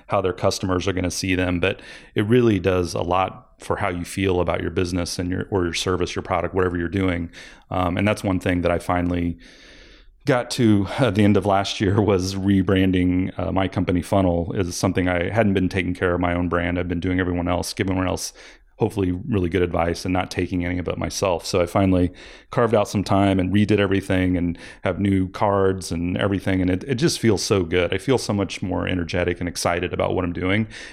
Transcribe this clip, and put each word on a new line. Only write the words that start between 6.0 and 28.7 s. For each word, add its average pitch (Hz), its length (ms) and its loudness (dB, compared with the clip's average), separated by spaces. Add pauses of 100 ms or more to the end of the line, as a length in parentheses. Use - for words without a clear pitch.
your 92 80 -6
product, 87 320 -2
whatever 90 220 0
you're 85 120 -2
doing. 87 400 -2 (400)
Um, 90 280 -2
and 101 100 2
that's 107 160 0
one 95 160 0
thing 90 220 0
that 87 100 2
I 85 80 0
finally 87 580 -2 (880)
got 123 240 0
to 104 380 4 (120)
at 120 160 2
the 107 80 4
end 101 140 6
of 92 80 0
last 98 340 0
year 101 220 2
was 95 340 2
rebranding, 95 1000 2
uh, 87 140 -4
my 92 160 0
company 90 340 0
Funnel 90 520 0
is 87 220 -2
something 92 320 0
I 90 220 0
hadn't 104 240 2
been 95 160 2
taking 90 240 -2
care 87 220 0
of 87 40 0
my 87 140 0
own 87 160 0
brand. 87 300 0
I've 87 80 -2
been 87 120 -4
doing 90 200 0
everyone 87 280 -2
else, 87 260 -2
giving 95 200 -2
everyone 92 160 0
else - 240 -6 (440)
hopefully 98 360 0 (160)
really 95 180 0
good 90 140 0
advice 85 420 0
and 92 80 -2
not 90 180 -2
taking 90 360 -2
any 87 120 -4
of 87 120 -6
it 90 80 -4
myself. 87 480 -2
So 95 160 0
I 87 40 2
finally 90 460 2 (400)
carved 117 240 2
out 104 140 2
some 98 160 -2
time 98 340 4
and 92 140 0
redid 104 260 4
everything 95 560 2
and 87 220 -2 (260)
have 92 160 -2
new 95 300 2
cards 95 640 2
and 87 240 -2
everything. 98 420 0
And 90 100 2
it, 92 140 0
it 135 120 -4
just 127 240 0
feels 107 220 2
so 98 220 2
good. 85 300 0
I 95 40 0
feel 127 200 0
so 113 160 -4
much 98 280 -4
more 90 240 -2